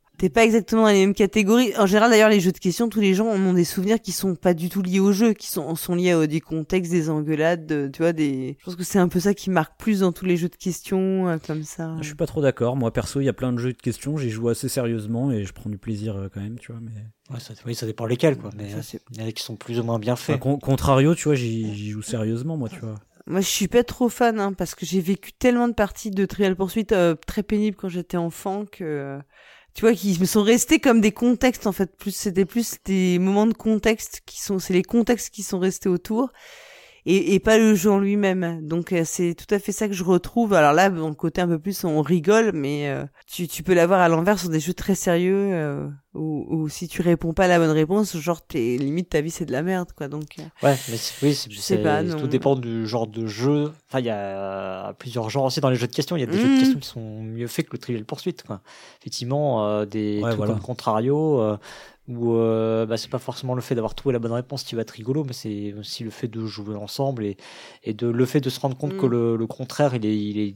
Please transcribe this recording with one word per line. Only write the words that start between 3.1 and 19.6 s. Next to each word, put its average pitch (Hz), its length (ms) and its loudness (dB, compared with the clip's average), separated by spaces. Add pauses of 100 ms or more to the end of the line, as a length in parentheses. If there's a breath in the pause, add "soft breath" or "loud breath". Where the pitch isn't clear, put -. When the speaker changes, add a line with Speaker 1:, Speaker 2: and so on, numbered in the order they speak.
Speaker 1:
gens 214 120 2
en 202 140 0
ont 185 120 2
des 175 120 4
souvenirs 196 360 0
qui 180 120 -10
sont 185 240 -2
pas 180 180 2
du 170 140 -4
tout 196 120 -4
liés 185 200 2
au 196 120 6
jeu, 214 200 4
qui - 160 -10
sont, 160 260 -6
sont 175 220 -4
liés 180 160 2
à, 170 60 4
euh, 156 100 4
des 156 120 -2
contextes, 165 520 -2
des 160 180 2
engueulades, 156 560 0
de, 147 260 -2
tu - 100 -8
vois, 170 100 4
des, 135 480 -2
je - 40 -20
pense 180 120 -12
que 175 80 -8
c'est 202 160 2
un 180 80 6
peu 185 100 0
ça 196 160 2
qui - 160 -6
marque 165 260 0
plus 208 240 0
dans 185 120 4
tous 185 120 -12
les 180 120 2
jeux 170 120 -2
de - 80 -14
questions, 190 720 -2
euh, 165 160 0
comme 156 200 -6
ça. 160 360 -10
Speaker 2:
Je 151 60 -8
suis 151 80 -12
pas 156 120 -2
trop 156 160 -4
d'accord. 127 340 0
Moi, 117 160 0
perso, 131 280 -2
il 135 40 0
y 135 40 2
a 113 60 2
plein 127 180 -2
de 120 60 -2
jeux 123 140 -2
de - 100 -18
questions, 139 340 -4
j'y 131 140 -2
joue 113 180 -2
assez 117 200 -2
sérieusement 117 640 -2
et 104 120 -2
je 92 80 -8
prends - 160 -12
du 101 100 -8
plaisir, 107 380 -6
euh, 98 160 -8
quand 101 80 -10
même, 110 200 -10
tu - 100 -18
vois, 117 100 -14
mais 113 120 -14 (360)
Speaker 3:
Ouais, 123 120 -12
ça, 113 140 -16 (120)
oui, 117 80 -6
ça 117 120 -6
dépend 113 200 -6
lesquels, 123 320 2
quoi, 107 180 -12
mais, 104 140 -10
Speaker 1:
Ça, 104 60 -10
Speaker 3:
euh, 107 80 -8
Speaker 1:
c'est - 160 -14 (120)
Speaker 3:
il 110 80 -12
y 110 40 -8
en - 40 -6
a 107 40 -4
qui - 100 -10
sont 110 140 -12
plus 117 240 -6